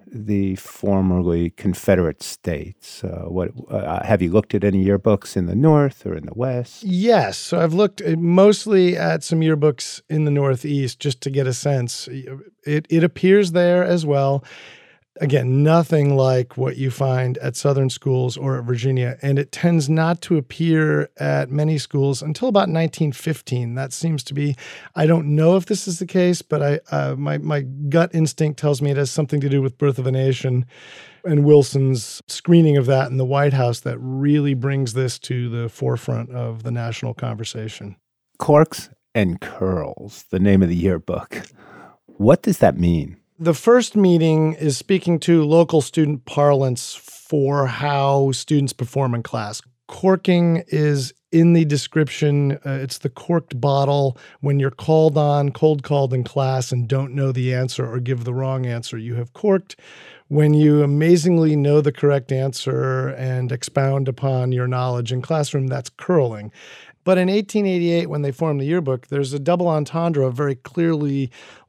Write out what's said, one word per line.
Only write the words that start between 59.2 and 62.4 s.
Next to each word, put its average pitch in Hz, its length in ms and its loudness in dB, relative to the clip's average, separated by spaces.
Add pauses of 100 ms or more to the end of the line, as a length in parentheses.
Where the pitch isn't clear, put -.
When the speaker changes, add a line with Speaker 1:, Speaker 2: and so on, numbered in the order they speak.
Speaker 2:
corked. 190 420 0 (500)
When 151 260 4
you 151 300 6
amazingly 160 720 4
know 147 260 4
the 143 120 2
correct 139 400 0
answer 131 800 -4